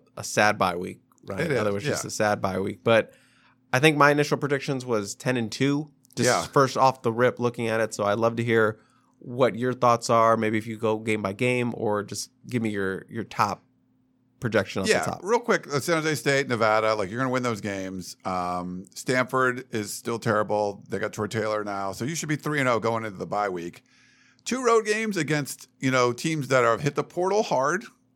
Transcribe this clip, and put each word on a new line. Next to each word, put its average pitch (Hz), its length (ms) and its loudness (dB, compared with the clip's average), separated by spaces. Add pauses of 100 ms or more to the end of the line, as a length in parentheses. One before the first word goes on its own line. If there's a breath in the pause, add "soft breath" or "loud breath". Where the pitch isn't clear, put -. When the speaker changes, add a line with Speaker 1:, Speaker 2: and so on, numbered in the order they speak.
(180)
Speaker 1:
a 98 60 -8
sad 104 340 2
bye 92 180 0
week, 92 260 -10 (240)
right? - 160 -6
Speaker 2:
It 165 100 -2
is, 127 80 0
Speaker 1:
Otherwise, 104 240 -2
it's 143 60 -4
just 110 160 -2
Speaker 2:
yeah. - 20 -8
Speaker 1:
a 104 40 -10
sad 107 300 0
bye 95 180 -2
week. 101 240 -6
But 113 300 4 (580 soft breath)
I 127 80 2
think 151 180 4
my 147 140 8
initial 147 260 2
predictions 135 480 -4
was 104 300 -2
ten 127 220 -2
and 110 140 -2
two. 143 400 -2 (240)
Just 123 120 2
Speaker 2:
Yeah. 104 160 4
Speaker 1:
first 135 340 2
off 131 260 4
the 117 100 0
rip 120 260 2
looking 120 280 -2
at 113 120 0
it. 110 140 -2
So 107 100 -4
I'd 101 140 2
love 117 200 0
to 117 60 0
hear 113 360 2 (400 soft breath)
what 123 360 0
your 123 180 -2
thoughts 120 360 2
are. 113 280 6
Maybe 110 200 0
if 110 80 -6
you 113 120 -10
go 110 200 0
game 110 240 -2
by 98 120 -4
game 123 420 0
or 104 280 -2
just - 280 -10 (180)
give 123 120 -2
me 110 80 -2
your, 95 400 -4
your 110 140 -8
top 101 400 -4 (760)
projection 104 420 0
off 95 80 2
Speaker 2:
Yeah, 165 100 4
Speaker 1:
the 80 120 -4
top. - 100 -8
Speaker 2:
real 226 180 0
quick, 196 280 -2
uh, 143 120 -2
San 165 220 0
Jose 156 140 0
State, 139 320 0
Nevada, 110 480 4
like, 101 140 -2
you're 113 100 -6
gonna 131 100 -2
win 127 140 0
those 117 180 -2
games. 95 640 -8
Um, 90 600 -4 (100)
Stanford 127 760 0
is 104 220 -4
still 117 240 -6
terrible. 104 720 0
They 98 80 -4
got 104 160 -6
Troy 107 140 -4
Taylor 107 360 -2
now. 98 280 -6
So 104 140 -8
you 165 100 -6
should 151 140 -6
be 151 80 -2
three 151 220 -4
and 131 80 2
oh 117 120 2
going 113 260 -2
into 98 120 -10
the 92 100 -8
bye 101 220 0
week. 87 340 -8 (640 soft breath)
Two 254 200 -4
road 226 200 4
games 214 320 -2
against, 147 500 -4 (120)
you 131 120 0
know, 123 220 4
teams 156 340 -4
that 127 160 4
have 117 180 4
hit 147 140 -2
the 151 80 0
portal 190 400 0
hard, 156 400 0 (320)